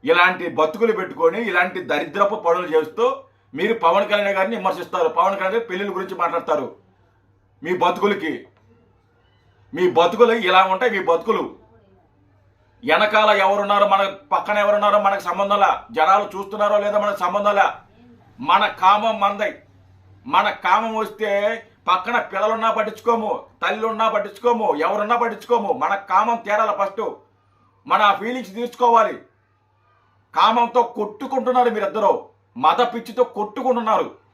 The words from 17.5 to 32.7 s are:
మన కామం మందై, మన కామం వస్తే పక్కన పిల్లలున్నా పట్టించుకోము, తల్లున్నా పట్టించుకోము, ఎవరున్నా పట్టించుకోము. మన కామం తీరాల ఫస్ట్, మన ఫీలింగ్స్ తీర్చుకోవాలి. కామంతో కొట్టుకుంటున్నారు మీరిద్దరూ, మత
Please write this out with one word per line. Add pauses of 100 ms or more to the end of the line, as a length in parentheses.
మన
కామం
మందై, (720)
మన
కామం
వస్తే (260)
పక్కన
పిల్లలున్నా
పట్టించుకోము, (200)
తల్లున్నా
పట్టించుకోము,
ఎవరున్నా
పట్టించుకోము.
మన
కామం
తీరాల
ఫస్ట్, (720)
మన
ఫీలింగ్స్
తీర్చుకోవాలి. (1160)
కామంతో
కొట్టుకుంటున్నారు
మీరిద్దరూ, (320)
మత